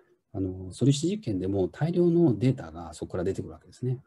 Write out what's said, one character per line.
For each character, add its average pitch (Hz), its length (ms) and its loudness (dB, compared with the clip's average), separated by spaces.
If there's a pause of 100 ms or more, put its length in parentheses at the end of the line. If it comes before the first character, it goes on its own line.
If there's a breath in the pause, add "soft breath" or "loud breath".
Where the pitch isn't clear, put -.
(320 soft breath)
あ 98 80 -6
の、 92 320 -6
素 - 140 -8
粒 139 60 6
子 156 180 0
実 208 80 -2
験 107 200 -4
で 92 100 -2
も 98 200 2
大 160 240 -2
量 175 180 4
の 165 280 4
デ 123 140 4
ー - 20 2
タ 80 160 -10
が 82 240 -12
そ - 100 -10
こ - 80 -12
か 90 60 -4
ら 87 60 -2
出 95 100 0
て 104 80 -6
く 90 40 -8
る 78 60 -14
わ 76 60 -18
け - 80 -20
で - 60 -20
す - 120 -12
ね。 123 220 -2